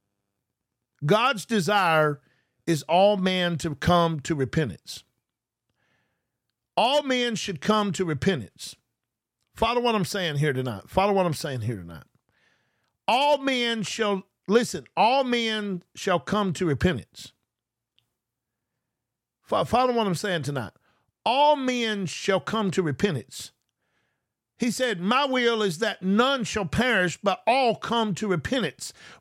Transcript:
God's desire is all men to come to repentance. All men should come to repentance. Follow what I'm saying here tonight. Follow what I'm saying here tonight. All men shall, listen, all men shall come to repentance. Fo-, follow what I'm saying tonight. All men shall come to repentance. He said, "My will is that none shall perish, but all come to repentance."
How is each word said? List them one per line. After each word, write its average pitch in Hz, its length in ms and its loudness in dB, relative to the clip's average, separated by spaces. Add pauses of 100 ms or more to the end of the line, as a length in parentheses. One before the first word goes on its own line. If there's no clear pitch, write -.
(1040)
God's 214 400 2
desire 165 760 2 (480)
is 160 160 0
all 196 340 4
men 185 400 0
to 156 180 -6
come 170 460 2
to 165 140 -4
repentance. 131 680 -4 (1700)
All 262 240 2
men 247 340 -2
should 180 240 -8
come 208 340 0
to 190 120 -4
repentance. 156 720 -4 (800)
Follow 240 260 0
what 240 140 2
I'm 190 100 0
saying 170 320 -4
here 143 160 2
tonight. 127 340 -6
Follow 202 260 2
what 190 120 2
I'm 160 80 0
saying 135 280 -6
here 110 160 -4
tonight. 85 260 -16 (1040)
All 285 320 2
men 240 420 -2
shall, 202 420 -2 (240)
listen, 190 380 0 (100)
all 247 280 2
men 220 600 -4 (120)
shall 180 240 0
come 196 340 -2
to 185 120 -4
repentance. 135 680 -2 (2000)
Fo-, - 220 -2
follow 247 280 2
what 226 140 0
I'm 180 80 0
saying 175 280 -4
tonight. 127 280 -6 (540)
All 285 300 4
men 233 500 -2
shall 190 340 -2
come 208 320 -2
to 185 120 0
repentance. 151 680 -4 (1080)
He 240 120 0
said, 226 300 -2
"My 247 240 2
will 240 360 2
is 180 180 -2
that 208 220 -4
none 233 420 2
shall 196 220 -4
perish, 196 560 0
but 196 240 0
all 240 300 2
come 220 400 -2
to 220 120 -4
repentance." 180 680 -4 (280)